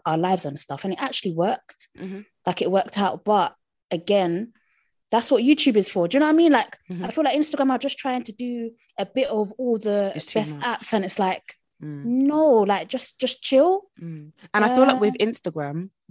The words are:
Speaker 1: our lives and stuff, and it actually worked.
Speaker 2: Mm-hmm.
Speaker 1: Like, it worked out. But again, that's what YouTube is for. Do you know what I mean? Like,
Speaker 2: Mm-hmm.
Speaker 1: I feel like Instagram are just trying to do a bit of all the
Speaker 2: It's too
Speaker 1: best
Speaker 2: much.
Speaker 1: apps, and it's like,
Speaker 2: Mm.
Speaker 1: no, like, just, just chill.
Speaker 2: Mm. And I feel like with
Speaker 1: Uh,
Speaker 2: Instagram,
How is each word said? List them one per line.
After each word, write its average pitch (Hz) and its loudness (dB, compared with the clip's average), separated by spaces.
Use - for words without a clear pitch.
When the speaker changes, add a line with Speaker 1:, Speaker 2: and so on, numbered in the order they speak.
Speaker 1:
our 160 0
lives 180 0
and 143 -8
stuff, - -10
and 190 -4
it 247 -6
actually 190 -6
worked. - -4
Speaker 2:
Mm-hmm. 190 -12
Speaker 1:
Like, 180 -2
it 180 0
worked 196 0
out. 190 -2
But 202 2
again, 180 0
that's 226 0
what 233 4
YouTube 277 4
is 196 2
for. 175 0
Do 175 0
you 285 4
know 302 4
what 311 2
I 311 4
mean? 330 6
Like, - 0
Speaker 2:
Mm-hmm. 180 -8
Speaker 1:
I 196 -6
feel 311 -2
like 262 0
Instagram 294 0
are 254 0
just 269 -6
trying 254 -4
to 214 -14
do 240 -8
a 196 -4
bit 262 -2
of 214 -2
all 240 0
the 202 -2
Speaker 2:
It's - -10
too - -2
Speaker 1:
best 151 -6
Speaker 2:
much. 143 -10
Speaker 1:
apps, - -4
and 202 0
it's 185 -6
like, 185 -2
Speaker 2:
Mm. 147 -12
Speaker 1:
no, 285 2
like, 196 0
just, - -10
just - -4
chill. 339 4
Speaker 2:
Mm. 156 -14
And 208 4
I 240 2
feel 262 8
like 254 2
with 208 2
Speaker 1:
Uh, 208 2
Speaker 2:
Instagram, 165 -6